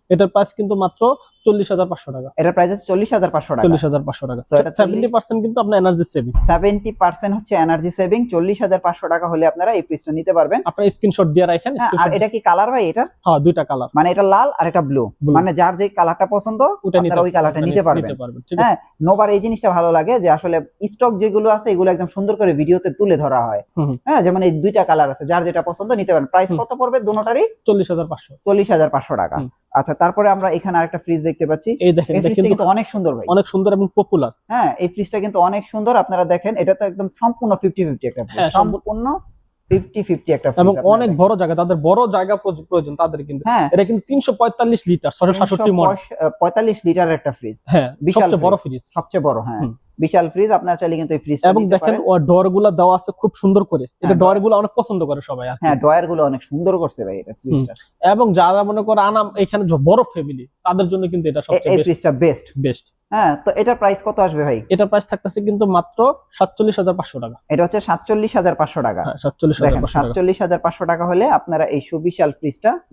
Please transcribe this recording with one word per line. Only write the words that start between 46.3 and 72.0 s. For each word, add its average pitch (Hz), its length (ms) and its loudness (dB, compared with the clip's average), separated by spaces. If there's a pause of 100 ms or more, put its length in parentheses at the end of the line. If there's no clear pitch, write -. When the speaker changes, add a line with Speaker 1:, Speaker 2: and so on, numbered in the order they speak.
Speaker 2:
পঁয়তাল্লিশ 208 440 0
লিটারের 170 300 2
একটা 147 180 -4
ফ্রিজ। 113 240 -12 (100)
Speaker 1:
হ্যাঁ, 143 220 2 (120)
Speaker 2:
বিশাল 185 220 2
Speaker 1:
সবচেয়ে 175 240 2
বড় 190 100 4
Speaker 2:
ফ্রিজ। 127 260 -12
Speaker 1:
ফ্রিজ। - 20 -20 (100)
Speaker 2:
সবচেয়ে 170 280 -4
বড়, 131 180 0
হ্যাঁ। 113 200 -8
Speaker 1:
হুম। 123 120 -4 (260)
Speaker 2:
বিশাল 170 300 2
ফ্রিজ, 196 220 0
আপনারা 180 260 0
চাইলে 165 200 -2
কিন্তু 160 180 -6
এই 151 100 -4
ফ্রিজটা 147 240 -2
Speaker 1:
এবং 196 140 2
Speaker 2:
নিতে 190 120 0
Speaker 1:
দেখেন, 202 200 0
Speaker 2:
পারেন। 214 160 -2
Speaker 1:
ওর 185 80 4 (100)
ডোর 180 200 4
গুলা 202 220 2
দেওয়া 180 240 4
আছে 185 160 -4 (100)
খুব 208 140 0
সুন্দর 196 300 2
করে। 131 200 -4
এটা - 220 -10
Speaker 2:
হ্যাঁ, 180 120 4
Speaker 1:
ডোর 185 200 4
গুলো 214 180 2
অনেক 208 200 -2
পছন্দ 208 300 -2
করে 143 140 -6
সবাই 127 280 -10
আর 131 80 -8
কি। - 60 -12
Speaker 2:
হ্যাঁ, 156 140 2
ডয়ার 151 300 2
গুলো 160 180 -2
অনেক 135 180 -2
সুন্দর 170 360 -2
করছে 160 260 -6
ভাই 95 180 -8
এটা 107 100 -16
Speaker 1:
হুম। 107 80 -20
Speaker 2:
ফ্রিজটা। 131 320 -2 (380)
Speaker 1:
এবং 226 240 4
যারা 185 280 4
মনে 208 200 -2
করে 214 180 2
আনাম 208 260 2 (100)
এখানে 202 280 -2
যে 165 120 2 (140)
বড় 233 120 6
ফ্যামিলি, 139 420 -8 (200)
তাদের 180 240 0
জন্য 190 200 -2
কিন্তু 170 200 -4
এটা 147 120 -2
Speaker 2:
এ-, - 60 -10
Speaker 1:
সবচেয়ে 170 260 0
Speaker 2:
এই 190 40 4
Speaker 1:
বেস্ট। 156 100 0
Speaker 2:
ফ্রিজটা 170 240 0 (120)
বেস্ট। 156 240 0 (120)
Speaker 1:
বেস্ট। 135 260 -4 (280)
Speaker 2:
হ্যাঁ, 214 240 2
তো 294 140 -2
এটার 233 260 0
প্রাইস 196 280 0
কত 214 160 -6
আসবে 160 240 0
ভাই? 131 140 0 (100)
Speaker 1:
এটার 190 220 2
প্রাইস 208 200 0
থাকতেছে - 300 -8
কিন্তু 208 260 -2
মাত্র 180 320 0 (340)
সাতচল্লিশ 214 460 0
হাজার 185 160 0
পাঁচশো 165 260 -10
টাকা। 120 160 -10 (120)
Speaker 2:
এটা 156 160 2
হচ্ছে 202 160 -2
সাতচল্লিশ 214 560 -2
হাজার 185 180 2
পাঁচশো 151 280 -2
টাকা। 101 200 -2
Speaker 1:
হ্যাঁ, 80 140 -8
সাতচল্লিশ 151 420 -2
হাজার - 140 2
পাঁচশো - 140 0
Speaker 2:
দেখেন, - 160 -2
Speaker 1:
টাকা। - 60 -4
Speaker 2:
সাতচল্লিশ 185 340 0
হাজার 175 160 0
পাঁচশো 170 280 -4
টাকা 170 200 -2
হলে 180 220 2
আপনারা 160 360 0
এই 147 160 -2
সুবিশাল 160 520 -2